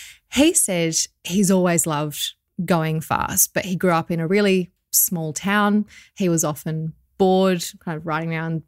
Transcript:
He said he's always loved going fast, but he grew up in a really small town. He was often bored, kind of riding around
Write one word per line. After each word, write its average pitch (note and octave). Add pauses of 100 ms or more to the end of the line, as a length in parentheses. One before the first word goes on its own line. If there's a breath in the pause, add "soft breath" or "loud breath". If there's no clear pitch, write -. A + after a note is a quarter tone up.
(320 loud breath)
He D#4
said E3+ (280)
he's F#3
always F3+
loved D3+ (320)
going D#3+
fast, -
but -
he F#3
grew F3+
up E3
in E3+
a D#3+
really F#3+ (200)
small D#3+
town. G#3 (300 soft breath)
He F#3
was E3
often D#3 (260)
bored, F#3 (160)
kind E3
of D#3+
riding E3
around D#3+